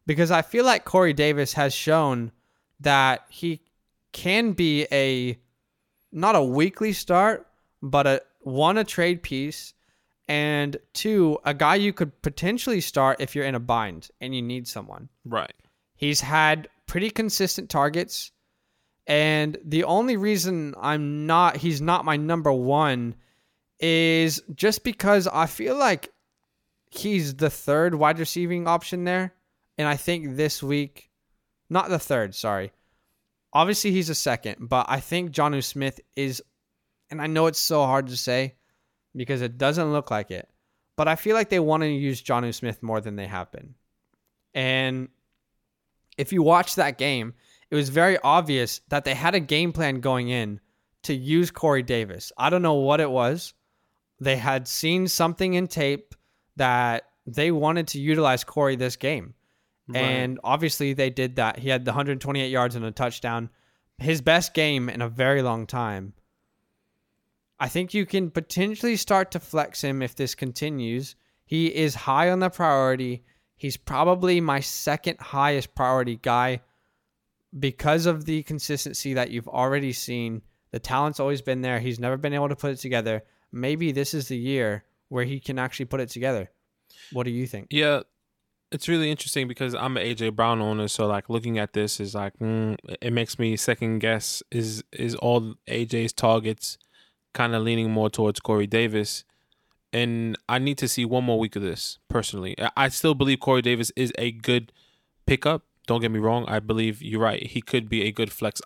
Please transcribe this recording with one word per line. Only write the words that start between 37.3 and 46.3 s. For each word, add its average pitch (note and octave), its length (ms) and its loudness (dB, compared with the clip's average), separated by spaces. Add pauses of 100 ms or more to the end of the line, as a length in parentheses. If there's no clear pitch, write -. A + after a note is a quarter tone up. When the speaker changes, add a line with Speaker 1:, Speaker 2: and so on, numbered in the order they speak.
Speaker 1:
it's D#3+ 120 -2
so D3+ 260 2
hard C3+ 220 2
to B2 100 -10
say C3 380 -2 (600)
because B2+ 260 -4
it A#2+ 160 -6
doesn't D3+ 340 2
look D3 200 0
like G#2 200 -4
it, - 180 -12 (460)
but D3+ 120 2
I D#3+ 80 4
feel G#3+ 200 2
like A3 140 0
they F#3 100 4
want D#3 240 2
to D3+ 60 0
use C#3 340 -2
Jonnu A#2+ 300 0
Smith A#2 280 -8
more A2 200 -4
than G#2 160 -8
they G2 100 -8
have F#2 240 -10
been. - 240 -18 (800)
And C3 560 -2 (1080)
if C#3 160 -6